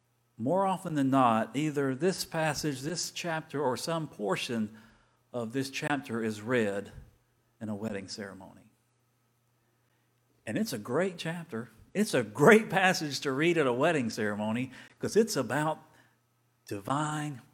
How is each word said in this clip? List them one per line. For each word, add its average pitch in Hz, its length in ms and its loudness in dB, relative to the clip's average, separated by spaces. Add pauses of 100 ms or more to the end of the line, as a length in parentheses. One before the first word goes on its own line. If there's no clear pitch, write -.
(380)
more 170 280 2
often 180 280 -2
than 135 160 4
not, 120 440 6
either 143 400 0
this 175 300 0
passage, 156 560 -2
this 160 300 -6
chapter, 160 500 -6
or 127 160 0
some 160 320 -4
portion 123 640 -2 (640)
of 117 180 -6
this 135 160 -4
chapter 135 560 -4
is 107 160 -4
read 104 500 0 (680)
in 110 80 -8
a 107 60 -6
wedding 101 340 -8
ceremony. 92 540 -14 (1800)
And 110 100 -4
it's 220 160 -2
a 123 60 -6
great 165 400 -2
chapter. 160 520 -8 (220)
It's 208 220 0
a 131 80 4
great 147 480 8
passage 165 500 2
to 143 120 -2
read 160 260 2
at 143 80 4
a 123 60 4
wedding 135 360 2
ceremony 110 640 -2 (260)
'cause - 160 -4
it's 226 220 4
about 147 420 -2 (880)
divine, 147 760 -4 (120)